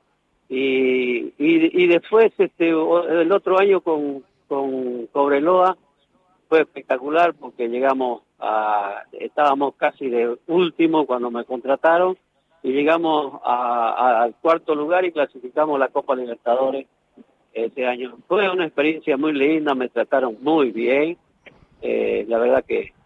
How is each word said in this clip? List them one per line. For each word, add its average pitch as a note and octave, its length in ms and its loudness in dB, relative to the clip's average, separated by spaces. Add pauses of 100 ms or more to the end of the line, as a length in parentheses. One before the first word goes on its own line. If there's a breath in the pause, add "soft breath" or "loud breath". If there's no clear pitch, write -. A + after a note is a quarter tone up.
(480)
Y, B2+ 880 -2
y, E3 440 2
y F3+ 40 4
después, G#3 520 4
este, E3+ 340 0
o-, E3 340 2
el E3 260 2
otro F#3 260 2
año F#3+ 240 4
con, C#3+ 420 -4 (240)
con C3 600 -4
Cobreloa D#3+ 680 2 (720)
fue D#3+ 140 4
espectacular D3 720 -2
porque A#2+ 340 -8
llegamos B2+ 540 -2 (160)
a, G#2+ 640 -2 (100)
estábamos C#3+ 640 -2
casi D3 320 -4
de A#2+ 380 -2
último D#3+ 600 0
cuando B2 240 -2
me A#2 140 -6
contrataron D#3+ 720 0 (460)
y C3 100 -4
llegamos D3+ 720 0
a, A#2+ 460 0
a, A#2+ 320 2
al A#2 140 0
cuarto E3 380 0
lugar E3 300 0
y F3 80 -4
clasificamos C#3+ 640 -2
la C3+ 100 2
Copa C3+ 280 -2
Libertadores B2+ 680 -2 (680)
ese A#2 340 -4
año. B2 300 -6 (100)
Fue G3 240 0
una F3+ 140 -2
experiencia D#3 540 -2
muy D3+ 160 0
linda, D3 400 0
me B2+ 160 -4
trataron A#2+ 500 -2
muy C#3+ 320 2
bien. C3+ 460 -2 (640)
Eh, A2 440 -2
la A2+ 120 -2
verdad B2 260 2
que G2+ 300 -6 (120)